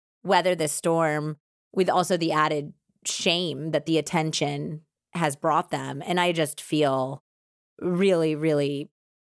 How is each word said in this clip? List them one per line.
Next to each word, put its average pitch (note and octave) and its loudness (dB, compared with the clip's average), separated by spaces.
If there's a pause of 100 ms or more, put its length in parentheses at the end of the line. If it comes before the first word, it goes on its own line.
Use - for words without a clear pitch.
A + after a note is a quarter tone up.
(220)
weather F3+ 4
this D#3 -2
storm D#3 0 (360)
with F3+ 2
also F3 2
the D#3+ -2
added D3+ 0 (320)
shame E3 -2
that D#3 0
the D#3+ 2
attention D#3 -2 (320)
has D#3 0
brought D#3+ 0
them. C3+ -6
And F3+ 0
I F3 2
just D#3+ -2
feel C3+ 0 (560)
really, F3 2
really D3 -2 (340)